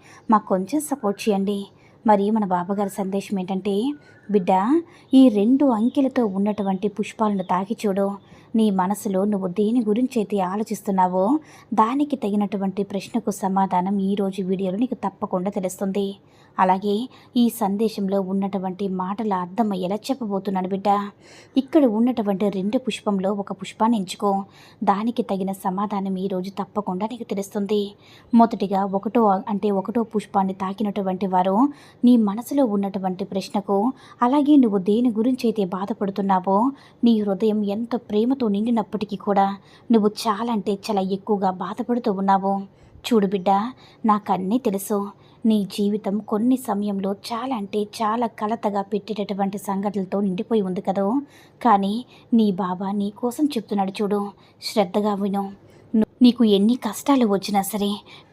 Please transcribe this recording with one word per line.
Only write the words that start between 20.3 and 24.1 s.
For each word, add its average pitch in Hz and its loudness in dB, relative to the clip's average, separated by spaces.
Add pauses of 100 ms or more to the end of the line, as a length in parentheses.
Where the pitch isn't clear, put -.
బిడ్డ. 202 0 (460)
ఇక్కడ 277 4
ఉన్నటువంటి 214 2
రెండు 202 -2
పుష్పంలో 202 -2
ఒక 202 -6
పుష్పాన్ని 214 0
ఎంచుకో. 196 -2 (400)